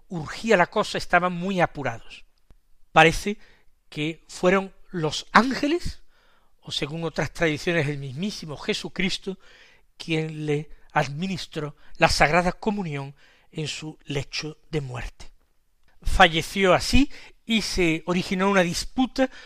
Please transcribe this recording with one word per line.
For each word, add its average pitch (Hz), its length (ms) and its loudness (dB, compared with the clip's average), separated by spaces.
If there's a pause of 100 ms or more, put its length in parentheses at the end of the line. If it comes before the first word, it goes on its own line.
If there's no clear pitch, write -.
urgía 185 500 0
la 175 80 6
cosa, - 320 -2
estaban 180 360 2
muy 180 280 -2
apurados. 131 640 -4 (680)
Parece 165 460 4 (520)
que 156 380 -8
fueron 190 460 2 (160)
los 156 440 -4
ángeles, 269 680 2 (600)
o - 100 -16
según 160 320 -6
otras 160 280 -4
tradiciones, 160 560 0
el 143 120 -6
mismísimo 143 580 -8
Jesucristo, - 800 -4 (600)
quien 156 500 -6
le 151 240 -2 (220)
administró 151 840 -4 (220)
la 165 120 4
Sagrada 175 440 2
Comunión 151 600 -4 (380)
en 156 160 -6
su - 380 -12
lecho 143 520 -8 (140)
de 151 100 -2
muerte. 123 500 -10 (680)
Falleció 180 720 4
así, 247 380 4 (360)
y 220 140 2
se 165 460 0
originó 185 420 0
una 196 120 4
disputa 254 680 -2 (160)